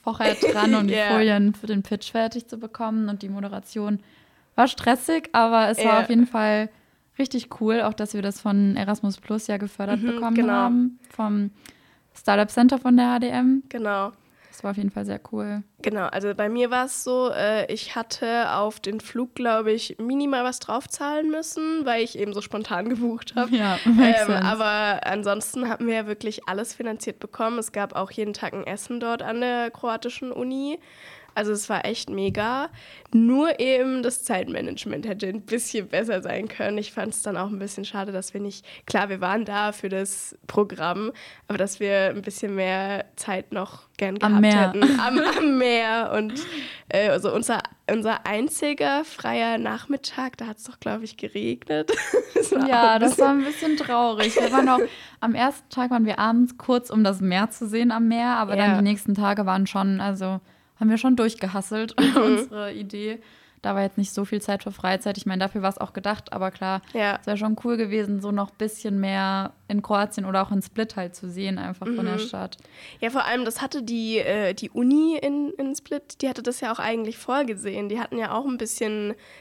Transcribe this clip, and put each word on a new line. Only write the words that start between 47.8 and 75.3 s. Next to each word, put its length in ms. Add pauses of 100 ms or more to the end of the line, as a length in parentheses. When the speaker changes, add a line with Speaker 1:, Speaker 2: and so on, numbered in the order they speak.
Speaker 2:
unser 360
einziger 760
freier 540
Nachmittag, 760
da 100
hat's 180
doch, 160
glaub 220
ich, 140
geregnet. 800
<laughs> 40 (320)
Das 200
war 120
auch 40
Speaker 1:
Ja, 260
Speaker 2:
ein 60
Speaker 1:
das 100
Speaker 2:
bisschen 160
Speaker 1:
war 80
ein 100
bisschen 320
traurig. 600
Wir 160
waren 160
auch, 120 (400)
am 140
ersten 340
Tag 220
waren 160
wir 120
abends 380
kurz, 340
um 140
das 160
Meer 300
zu 180
sehen 240
am 160
Meer, 280
aber 200
Speaker 2:
Ja. 120
Speaker 1:
dann 100
die 120
nächsten 240
Tage 320
waren 200
schon, 340
also 400 (380)
haben 100
wir 80
schon 200
durchgehasselt, 800
<laughs> 40
Speaker 2:
Mhm. 220
Speaker 1:
unsere 500
Idee. 480 (420)
Da 120
war 80
jetzt 160
nicht 160
so 100
viel 160
Zeit 220
für 100
Freizeit. 460
Ich 80
meine, 140
dafür 200
war's 160
auch 160
gedacht, 400
aber 180
klar, 300 (140)
Speaker 2:
Ja. 260
Speaker 1:
es 60
wär 100
schon 260
cool 140
gewesen, 460
so 100
noch 200
ein 40
bisschen 440
mehr 520 (160)
in 140
Kroatien 420
oder 180
auch 80
in 120
Split 340
halt 180
zu 140
sehen, 300
einfach 280
von 200
der 80
Speaker 2:
Mhm. 60
Speaker 1:
Stadt. 360 (440)
Speaker 2:
Ja, 100
vor 160
allem, 180
das 160
hatte 220
die, 340
äh, 380
die 160
Uni 500
in, 380